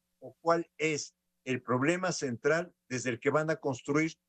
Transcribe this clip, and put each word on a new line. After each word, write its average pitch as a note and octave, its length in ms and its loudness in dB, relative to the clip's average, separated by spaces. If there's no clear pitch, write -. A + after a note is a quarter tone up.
o C3 220 -18
cuál E3 360 2
es D3+ 360 -2
el B2 160 -2
problema D#3+ 500 2
central D3+ 600 -2
desde B2+ 220 -4
el A#2 80 -4
que C#3+ 100 -2
van D#3 200 2
a D#3 80 -2
construir C#3+ 600 -2